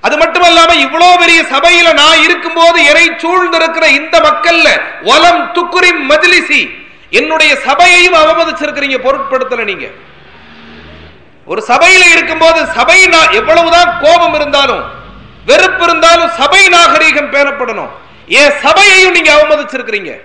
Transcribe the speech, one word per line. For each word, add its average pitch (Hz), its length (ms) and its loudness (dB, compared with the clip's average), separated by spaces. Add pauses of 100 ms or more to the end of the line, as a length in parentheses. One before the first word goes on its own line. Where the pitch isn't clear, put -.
அது 254 160 -2
மட்டுமல்லாம, 330 560 2
இவ்வளோ 330 440 2
பெரிய 339 260 2
சபையில 339 500 0
நான் 311 280 2
இருக்கும்போது 330 640 0
என்னை 330 240 2
சூழ்ந்திருக்கிற 330 760 -2
இந்த 311 360 0
மக்கள்ல 311 640 0 (220)
வலம் 311 500 0
துக்குரிம் 349 560 -2
மஜ்லிசி, 311 760 -2 (220)
என்னுடைய 302 460 0
சபையையும் 349 580 2
அவமதிச்சிருக்கிறீங்க, 302 840 -2
பொருட்படுத்தல 262 640 -4
நீங்க. 170 240 -10 (1600)
ஒரு 180 220 -8
சபையில 349 440 2
இருக்கும்போது 320 540 0
சபை 349 420 0
நா-, 330 240 2
எவ்வளவுதான் 330 680 2
கோபம் 330 320 2
இருந்தாலும் 277 500 -2 (640)
வெறுப்பு 349 380 0
இருந்தாலும் 339 460 2
சபை 359 380 0
நாகரீகம் 311 640 0
பேணப்படணும். 240 580 -4 (360)
என் 269 260 0
சபையையும் 370 600 2
நீங்க 311 300 2
அவமதிச்சிருக்கிறீங்க. 240 840 -4